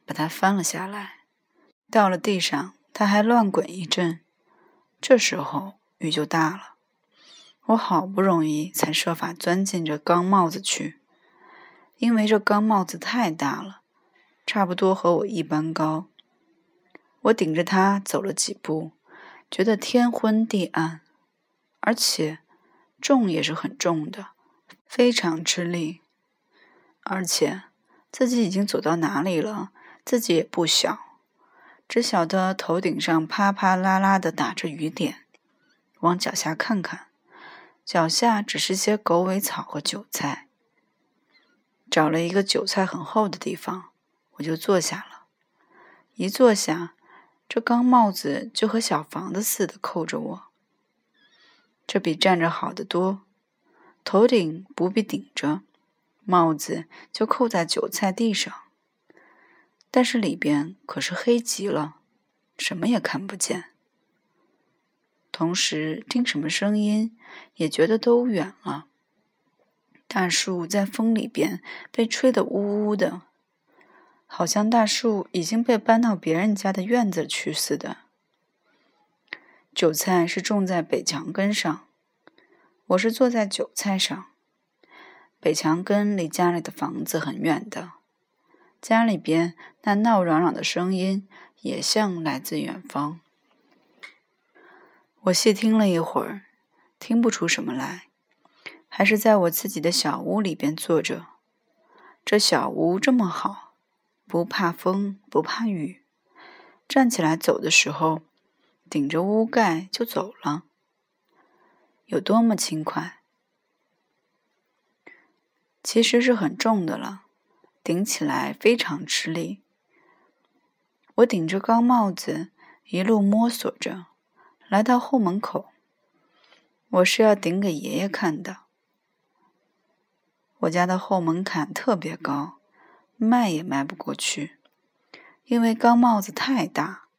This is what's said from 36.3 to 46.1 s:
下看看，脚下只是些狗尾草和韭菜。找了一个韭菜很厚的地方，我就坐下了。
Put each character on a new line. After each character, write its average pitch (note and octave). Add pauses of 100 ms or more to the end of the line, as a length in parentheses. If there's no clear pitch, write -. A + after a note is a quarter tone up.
下 D#3+
看 G3
看， - (800)
脚 E3
下 A3
只 -
是 F#3+
些 G#3
狗 F3
尾 F#3+
草 G3+
和 -
韭 -
菜。 - (1400)
找 D#3
了 D#3+
一 E3+
个 F#3+
韭 -
菜 G3
很 F3
厚 G#3+
的 D#3
地 -
方， - (420)
我 -
就 D#3+
坐 F#3+
下 -
了。 - (880)